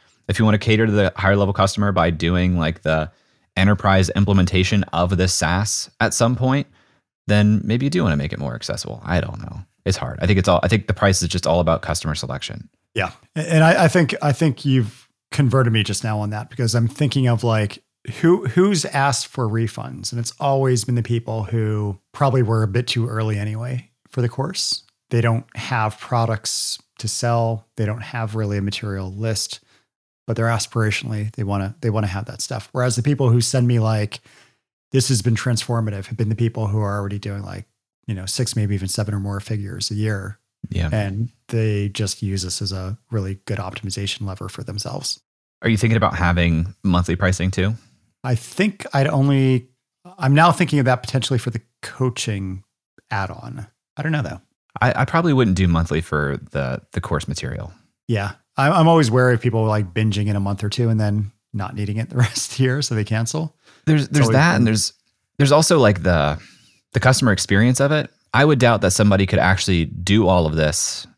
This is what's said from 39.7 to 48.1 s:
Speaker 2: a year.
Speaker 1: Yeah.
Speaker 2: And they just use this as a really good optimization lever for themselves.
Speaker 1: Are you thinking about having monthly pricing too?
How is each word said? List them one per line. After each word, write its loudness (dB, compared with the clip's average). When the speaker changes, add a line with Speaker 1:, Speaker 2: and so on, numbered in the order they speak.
Speaker 2:
a -6
year. -4
Speaker 1:
Yeah. -2
Speaker 2:
And -2
they -2
just -6
use -2
this -8
as -6
a -8
really -6
good -4
optimization -8
lever -8
for -12
themselves. -8
Speaker 1:
Are 2
you 4
thinking 2
about 2
having 2
monthly 2
pricing 0
too? 0